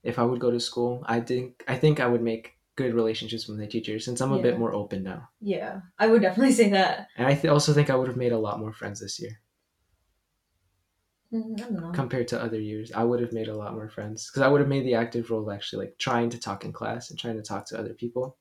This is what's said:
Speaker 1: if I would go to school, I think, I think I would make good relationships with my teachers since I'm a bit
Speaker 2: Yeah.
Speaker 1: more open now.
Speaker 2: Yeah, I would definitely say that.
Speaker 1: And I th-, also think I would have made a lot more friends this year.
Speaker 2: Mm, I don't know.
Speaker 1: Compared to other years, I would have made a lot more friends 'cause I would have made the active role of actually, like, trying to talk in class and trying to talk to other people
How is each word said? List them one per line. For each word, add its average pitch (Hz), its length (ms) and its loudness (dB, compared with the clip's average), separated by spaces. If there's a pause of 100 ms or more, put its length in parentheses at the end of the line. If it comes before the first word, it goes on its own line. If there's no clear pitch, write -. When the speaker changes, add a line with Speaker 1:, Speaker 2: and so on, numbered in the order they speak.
Speaker 1:
if 123 160 -2
I 120 40 4
would 123 160 2
go 123 120 2
to 120 80 0
school, 120 480 -2
I 117 120 2
think, 127 480 -4
I 135 80 -2
think 151 240 4
I 127 80 2
would 120 140 4
make 113 320 -4 (220)
good 127 180 0
relationships 110 540 -2
with 107 120 -8
my 104 60 -6
teachers 110 400 -6
since 123 160 -4
I'm 131 100 0
a 127 100 2
bit 120 120 4
Speaker 2:
Yeah. 120 60 -2
Speaker 1:
more 117 140 0
open 101 300 -4
now. - 260 -10 (120)
Speaker 2:
Yeah, 196 400 -4 (160)
I 220 100 4
would 226 140 8
definitely 220 320 6
say 220 160 8
that. 190 460 2
Speaker 1:
And 123 120 2
I 185 80 6
th-, 160 160 2
also 147 220 6
think 147 160 6
I 131 60 4
would 127 120 2
have 127 100 -4
made 123 140 2
a 113 80 2
lot 107 200 -2
more 110 140 -6
friends 104 280 -10
this - 180 -10
year. 107 200 -12 (1900)
Speaker 2:
Mm, 220 260 -4
I 214 40 -8
don't 240 100 -6
know. 165 180 -6
Speaker 1:
Compared 127 380 -2
to 117 120 -4
other 113 180 -4
years, 107 320 -6
I 113 120 0
would 120 180 2
have 117 120 -4
made 110 140 -4
a 110 100 -6
lot 107 160 -8
more 107 160 -10
friends 107 400 -10
'cause 139 140 0
I 131 40 6
would 143 140 6
have 139 80 4
made 135 160 0
the 123 100 2
active 117 360 -2
role 110 160 -2
of 101 60 -6
actually, 101 340 -6
like, - 100 -18
trying 120 340 0
to 120 80 -10
talk 98 260 -8
in 107 60 -8
class 113 380 -8
and - 100 -16
trying 117 180 -6
to 107 40 -8
talk 104 260 -8
to 113 120 -8
other 110 140 -8
people 127 480 -6